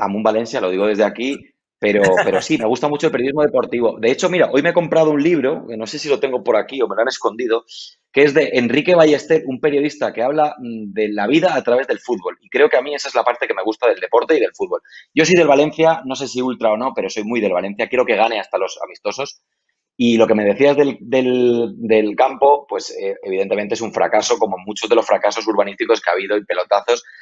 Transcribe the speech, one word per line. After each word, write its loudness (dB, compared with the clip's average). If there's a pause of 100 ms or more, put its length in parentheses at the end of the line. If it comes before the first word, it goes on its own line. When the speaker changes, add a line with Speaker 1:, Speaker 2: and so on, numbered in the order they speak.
Speaker 1:
amo -2
un -4
Valencia, 0
lo 0
digo 0
desde 2
aquí, -4 (420)
pero, 2
Speaker 2:
<laughs> 4
Speaker 1:
pero 0
sí, -2
me -2
gusta 0
mucho -2
el -2
periodismo -2
deportivo. 0
De 2
hecho, 0
mira, 2
hoy 2
me 0
he 2
comprado 2
un 2
libro, 0
que -12
no -8
sé -10
si -10
lo 0
tengo -2
por 2
aquí -4
o 0
me -6
lo 2
han 0
escondido, -2 (480)
que 4
es 4
de 2
Enrique 2
Ballester, 4
un -6
periodista -2
que -4
habla, 0
mm, -10
de -2
la -4
vida 2
a -2
través 0
del -4
fútbol. -6
Y -20
creo 4
que 2
a 2
mí -6
esa -8
es -6
la 2
parte -2
que -4
me -6
gusta -2
del 2
deporte 2
y 0
del -2
fútbol. -6 (340)
Yo 4
soy 2
del 4
Valencia, 2
no -8
sé -8
si -6
ultra -2
o 0
no, -4
pero -4
soy -6
muy -4
del 0
Valencia. -4
Quiero 0
que 0
gane 0
hasta -4
los -6
amistosos. -10 (560)
Y 2
lo 6
que 4
me 2
decías 4
del, 2
del, 0
del 0
campo, 2
pues, -8
eh, -6
evidentemente -4
es -6
un -8
fracaso, 0
como -2
muchos -6
de 4
los 4
fracasos 0
urbanísticos 0
que -4
ha 2
habido -2
y -6
pelotazos -2 (180)